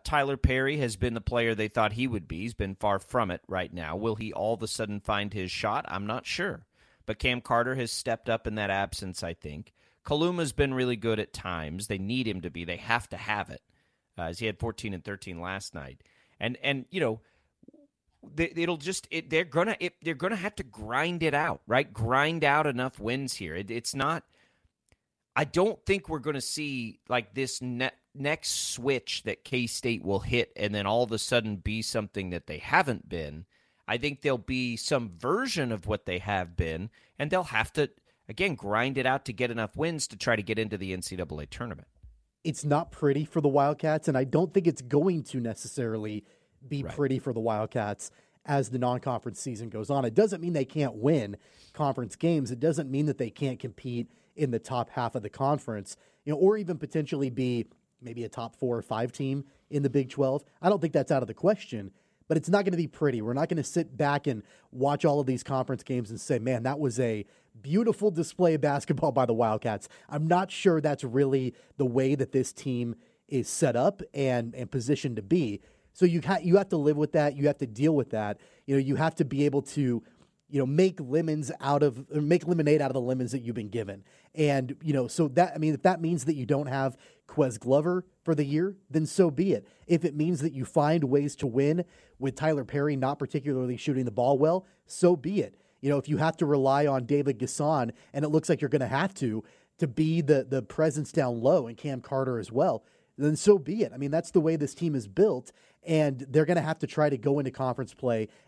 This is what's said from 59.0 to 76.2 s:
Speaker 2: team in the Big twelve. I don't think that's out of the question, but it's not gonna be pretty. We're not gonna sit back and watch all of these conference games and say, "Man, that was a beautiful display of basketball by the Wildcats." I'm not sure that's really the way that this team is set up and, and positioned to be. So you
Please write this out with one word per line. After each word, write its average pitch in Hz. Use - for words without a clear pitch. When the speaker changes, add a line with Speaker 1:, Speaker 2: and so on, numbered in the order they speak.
Speaker 2:
team 139
in 143
the 139
Big 127
twelve. 139
I 170
don't 196
think 160
that's 139
out 135
of 110
the 110
question, 123
but 160
it's -
not 196
gonna 180
be 165
pretty. 127
We're 113
not 147
gonna 160
sit 160
back 143
and 113
watch 139
all 147
of 139
these 127
conference 131
games 123
and 110
say, 131
"Man, 117
that 139
was 127
a 110
beautiful 202
display 165
of 151
basketball 143
by 131
the 117
Wildcats." 110
I'm 151
not 180
sure 165
that's 147
really 131
the 139
way 131
that 127
this 131
team 120
is 127
set -
up 165
and, 123
and 127
positioned 131
to 107
be. 107
So -
you 170